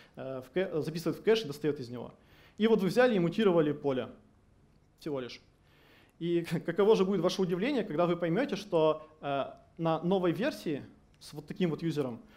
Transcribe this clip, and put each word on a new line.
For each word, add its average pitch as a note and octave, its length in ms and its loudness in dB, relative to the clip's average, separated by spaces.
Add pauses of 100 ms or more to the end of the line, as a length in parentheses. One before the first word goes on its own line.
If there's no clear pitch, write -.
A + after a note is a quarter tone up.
(160)
э, C3 260 -10
в - 160 -18
кэ-, E3+ 240 -2
записывает D#3+ 380 -4
в - 40 -16
кэш A3 200 2
и D3 40 -10
достает C#3+ 320 -4
из A#2+ 100 -12
него. A#2+ 220 -12 (460)
И G#3+ 100 4
вот A3 140 4
вы F#3+ 60 2
взяли A#3+ 280 4
и F#3 40 2
мутировали E3+ 540 4
поле C3 360 -2 (920)
всего C#3+ 200 -6
лишь. A#2+ 220 -12 (800)
И E3+ 240 0
<laughs> E3 220 -6
каково G3 300 4
же F#3 80 4
будет F#3+ 180 0
ваше F3+ 200 2
удивление, F#3+ 420 0
когда E3 220 0
вы E3+ 100 2
поймете, F3+ 400 0
что, D#3 500 2 (160)
э, C#3 240 -2 (320)
на E3 240 0
новой F3+ 300 2
версии D#3+ 520 -4 (360)
с - 140 -20
вот D3 140 -14
таким F3+ 240 -2
вот D3 100 -4
юзером C#3+ 400 -4 (140)